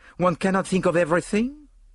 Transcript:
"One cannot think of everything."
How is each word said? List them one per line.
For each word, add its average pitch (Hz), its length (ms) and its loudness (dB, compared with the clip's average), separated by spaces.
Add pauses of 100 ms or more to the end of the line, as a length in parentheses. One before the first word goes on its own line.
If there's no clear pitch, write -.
(160)
"One 175 220 0
cannot 190 300 0
think 185 180 0
of 170 100 2
everything." 208 720 0 (260)